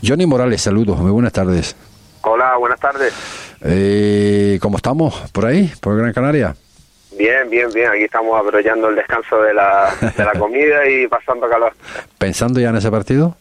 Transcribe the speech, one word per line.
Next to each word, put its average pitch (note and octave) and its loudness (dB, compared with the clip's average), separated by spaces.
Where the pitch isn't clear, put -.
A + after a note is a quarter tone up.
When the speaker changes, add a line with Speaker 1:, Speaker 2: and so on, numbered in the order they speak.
Speaker 1:
Johnny D3+ 2
Morales, B2 2
saludos. G2+ 0
Muy F2+ 2
buenas A#2 2
tardes. F2+ -2
Speaker 2:
Hola, B2 2
buenas B2 0
tardes. C#3 0
Speaker 1:
Eh, G2+ 2
¿cómo G2+ 0
estamos D3 0
por G2 -2
ahí, D#3+ 2
por G#2 -2
Gran A2+ 0
Canaria? B2 0
Speaker 2:
Bien, A#2+ 0
bien, A#2+ 0
bien. A#2 0
Aquí G#2+ 0
estamos A2+ -2
aprovechando G#2+ 2
el G#2+ 0
descanso A2+ -2
de G#2+ 2
la, G2 2
de G#2+ 0
la G#2 0
Speaker 1:
<laughs> F#2+ -2
Speaker 2:
comida C#3 0
y C3 0
pasando A#2+ -4
calor. A#2 0
Speaker 1:
¿Pensando A#2 -2
ya A#2+ 2
en A2+ 0
ese G#2+ 0
partido? C3 0